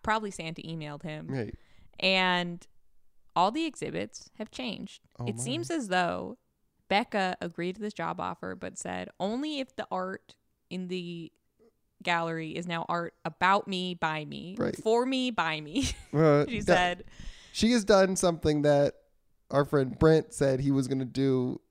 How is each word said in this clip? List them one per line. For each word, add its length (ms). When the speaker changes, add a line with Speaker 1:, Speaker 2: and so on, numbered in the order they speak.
Speaker 1:
probably 280
Santa 320
emailed 400
him. 260
Speaker 2:
Right. 260
Speaker 1:
And 640
all 160
the 160
exhibits 720
have 140
changed. 500
Speaker 2:
Oh, 80
Speaker 1:
It 100
Speaker 2:
my. 60
Speaker 1:
seems 280
as 180
though 500
Becca 520
agreed 340
to 60
this 120
job 280
offer, 340
but 240
said, 300
"Only 420
if 140
the 160
art 460
in 180
the 440
gallery 540
is 100
now 220
art 260
about 440
me, 260
by 300
me, 340
Speaker 2:
Right. 180
Speaker 1:
for 280
me, 280
by 280
me," 280
<laughs> 140
Speaker 2:
Uh, 340
Speaker 1:
she 120
Speaker 2:
that 380
Speaker 1:
said. 60
Speaker 2:
she 200
has 120
done 320
something 460
that 320
our 140
friend 340
Brent 340
said 280
he 100
was 180
gonna 160
do 560